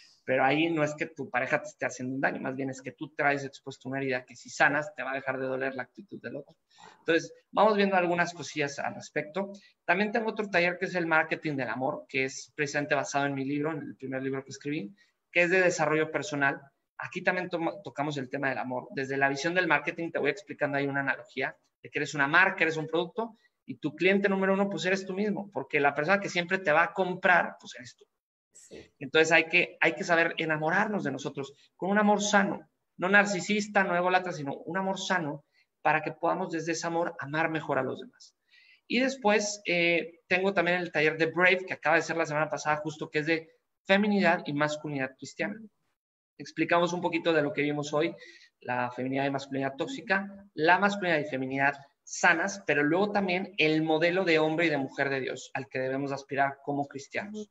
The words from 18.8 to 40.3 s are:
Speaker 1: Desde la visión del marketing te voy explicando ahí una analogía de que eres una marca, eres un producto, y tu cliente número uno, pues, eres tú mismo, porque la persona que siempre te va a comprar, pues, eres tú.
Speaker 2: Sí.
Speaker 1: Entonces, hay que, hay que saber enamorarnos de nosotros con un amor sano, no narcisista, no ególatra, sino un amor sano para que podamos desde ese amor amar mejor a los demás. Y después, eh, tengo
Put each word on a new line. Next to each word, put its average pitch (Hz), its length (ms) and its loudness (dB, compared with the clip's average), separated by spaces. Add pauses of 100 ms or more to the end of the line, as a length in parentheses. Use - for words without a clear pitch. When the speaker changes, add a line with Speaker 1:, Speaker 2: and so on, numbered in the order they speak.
Speaker 1:
Desde 135 240 -4
la 139 120 4
visión 165 260 -2
del 180 120 2
marketing 165 460 0
te - 80 -4
voy 139 100 0
explicando 143 480 -4
ahí 139 80 0
una 139 140 -2
analogía 131 560 -6 (260)
de - 80 -18
que - 80 -4
eres 147 160 -4
una 143 140 2
marca, 185 340 4
eres 160 140 0
un 156 100 -4
producto, 180 500 -4 (300)
y 131 120 -12
tu 151 180 -6
cliente 196 320 4
número 190 240 2
uno, 196 160 2
pues, 180 160 -6
eres 190 220 0
tú 190 80 -8
mismo, 196 360 -4
porque 139 300 -2
la 143 140 4
persona 165 260 2
que 202 80 -6
siempre 180 300 -2
te 160 140 2
va 156 120 6
a 170 80 -6
comprar, 180 680 2
pues, - 160 -18
eres - 200 -18
tú. - 80 -20 (480)
Speaker 2:
Sí. - 460 -20
Speaker 1:
Entonces, 160 320 4
hay 165 140 6
que, 175 360 0
hay 165 140 4
que - 80 -8
saber 165 360 2
enamorarnos 165 640 0
de 139 80 -2
nosotros 135 420 -8 (220)
con 180 140 -4
un 202 80 4
amor 208 220 4
sano, - 480 0 (280)
no 175 120 -2
narcisista, 202 760 2
no 175 120 0
ególatra, 180 360 2
sino 143 220 -6
un 165 220 -8
amor 190 220 -2
sano 156 460 -2 (380)
para 151 200 2
que 156 100 -6
podamos 170 380 -2
desde 165 220 -4
ese 160 140 -4
amor 170 340 -2
amar 156 280 0
mejor 147 300 -2
a 131 40 0
los 127 180 -6
demás. - 340 -20 (540)
Y 233 120 0
después, 214 640 0
eh, 170 600 0
tengo 190 260 2